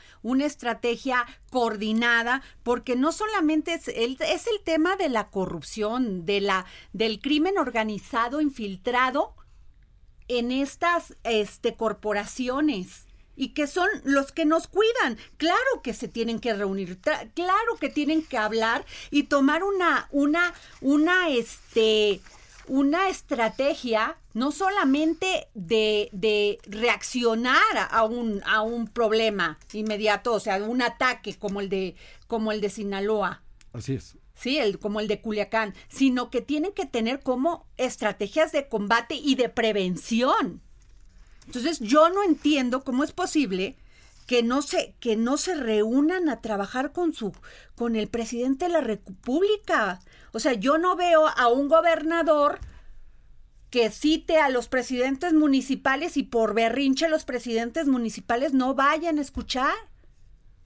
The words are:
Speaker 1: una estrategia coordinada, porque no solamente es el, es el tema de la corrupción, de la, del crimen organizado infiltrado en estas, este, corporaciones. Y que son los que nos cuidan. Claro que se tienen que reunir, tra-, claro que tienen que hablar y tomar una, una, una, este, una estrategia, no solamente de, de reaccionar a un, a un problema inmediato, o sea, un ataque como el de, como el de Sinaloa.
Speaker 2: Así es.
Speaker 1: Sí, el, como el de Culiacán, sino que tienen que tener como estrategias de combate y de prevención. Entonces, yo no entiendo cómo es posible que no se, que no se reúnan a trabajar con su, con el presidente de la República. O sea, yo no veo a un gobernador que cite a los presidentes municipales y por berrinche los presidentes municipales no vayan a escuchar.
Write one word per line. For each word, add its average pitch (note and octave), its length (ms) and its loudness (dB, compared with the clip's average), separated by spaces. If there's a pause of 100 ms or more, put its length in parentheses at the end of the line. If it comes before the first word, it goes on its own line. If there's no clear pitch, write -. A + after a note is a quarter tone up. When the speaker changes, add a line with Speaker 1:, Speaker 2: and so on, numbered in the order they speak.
(220)
Speaker 1:
una C4 240 0
estrategia A#3+ 800 -2 (240)
coordinada, A#3 920 0 (200)
porque A#3+ 340 -2
no C#4+ 160 2
solamente E4 640 0
es E4 140 -8
el, B3 320 -4
es F4 260 -2
el G#4+ 180 -4
tema E4 320 2
de F4 140 0
la G#3+ 180 -2
corrupción, G3 960 -4
de G3+ 160 0
la, F#3+ 240 0 (300)
del A3 260 -2
crimen D#4 380 0
organizado A#3 800 -2
infiltrado B3+ 920 -2 (960)
en A#3+ 220 -2
estas, C#4 640 -2 (100)
este, A3+ 500 -2
corporaciones. G#3+ 1300 -4 (320)
Y B3+ 120 -6
que D4 180 -4
son B3 220 0 (160)
los C#4 260 0
que E4 140 -2
nos D#4+ 240 2
cuidan. G#4 500 0 (200)
Claro F4 200 2 (240)
que A#3 100 -6
se A3+ 140 -10
tienen A3+ 320 -4
que A3+ 160 -2
reunir, F#3+ 480 -4
tra-, D4+ 320 -4
claro G4 460 0
que C#4+ 80 -2
tienen D4+ 340 0
que C4 160 -6
hablar A3 480 0 (240)
y C#4+ 140 2
tomar D4 400 4
una, F4+ 480 0
una, D#4 420 2 (260)
una, D#4+ 500 4
este, A3 920 2 (480)
una C#4+ 400 2
estrategia, B3 1080 -2 (160)
no C4 180 0
solamente E4+ 1040 0
de, G#3+ 580 0
de G#3 500 0
reaccionar A#3 960 0 (320)
a A3+ 140 4
un, A3+ 420 -4
a G#3+ 160 2
un A#3 240 -4
problema G#3+ 720 0 (140)
inmediato, G#3+ 600 -2
o G#3+ 60 0
sea, G3 240 -2
un A#3 180 -2
ataque B3+ 560 -2
como G3+ 240 -6
el G3 80 -6
de, F#3+ 280 -4 (320)
como A3 240 -2
el A3 80 -4
de G3+ 100 -2
Sinaloa. G3 720 -4 (300)
Speaker 2:
Así A#2+ 240 -6
es. - 200 -14 (200)
Speaker 1:
Sí, C4+ 220 -2
el, G#3+ 200 0
como G#3+ 220 -6
el G#3+ 80 -4
de G#3 120 -2
Culiacán, G#3+ 540 -2 (140)
sino B3+ 420 0
que B3+ 100 -2
tienen D4+ 300 -2
que G4 160 -6
tener A#3+ 320 -2
como C4+ 480 -2 (120)
estrategias B3 760 -2
de C#4 160 -2
combate A3+ 480 -2
y C4+ 180 0
de B3+ 140 0
prevención. A3+ 1120 0 (840)
Entonces, C4+ 320 -4
yo D4 300 6
no F#4+ 140 0
entiendo C#4+ 640 2
cómo C4+ 200 0
es E4 80 -6
posible B3+ 640 -2 (500)
que A#3+ 160 2
no B3+ 200 0
se, - 360 -2
que A3+ 160 0
no A#3 220 0
se F4+ 180 -2
reúnan C#4 760 2
a A3+ 100 -4
trabajar A3+ 520 -4
con E4+ 200 0
su, G3+ 200 -6 (420)
con A#3 220 -2
el G#3+ 120 -2
presidente A#3+ 560 -2
de F4 80 0
la D#4+ 80 4
República. B3 1200 -2 (320)
O A3+ 80 -6
sea, C#4 140 2
yo B3+ 240 2
no F4+ 180 2
veo E4 320 6
a B3 200 4
un C4+ 200 4
gobernador D#4+ 920 4 (1080)
que A#3 220 2
cite D#4 480 2
a D4 100 6
los B3 200 -2
presidentes C4 640 0
municipales C#4 840 2
y C#4 60 0
por A3 320 0
berrinche C4 540 2
los D#4 160 0
presidentes A#3+ 640 -4
municipales A#3+ 640 0
no C4 200 2
vayan D4+ 440 2
a D4 40 0
escuchar. C#4 520 -2 (920)